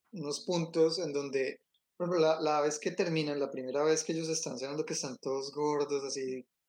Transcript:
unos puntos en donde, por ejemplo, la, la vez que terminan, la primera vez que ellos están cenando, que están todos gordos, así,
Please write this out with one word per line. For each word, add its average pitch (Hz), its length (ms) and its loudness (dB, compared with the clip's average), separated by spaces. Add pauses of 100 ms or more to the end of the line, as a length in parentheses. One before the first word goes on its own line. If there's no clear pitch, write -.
(120)
unos 147 340 -6
puntos 165 520 2
en 160 140 -2
donde, 139 480 -2 (360)
por 175 100 -4
ejemplo, 170 200 4
la, 160 140 4
la 151 200 2
vez 151 180 2
que 180 120 -2
terminan, 160 500 0
la 135 100 -2
primera 131 340 -2
vez 156 200 4
que 175 80 -2
ellos 160 160 -2
están 151 300 -4
cenando, 143 260 -4
que 156 100 -4
están 127 240 -4
todos 135 340 -4
gordos, 143 520 0
así, 131 420 -6 (220)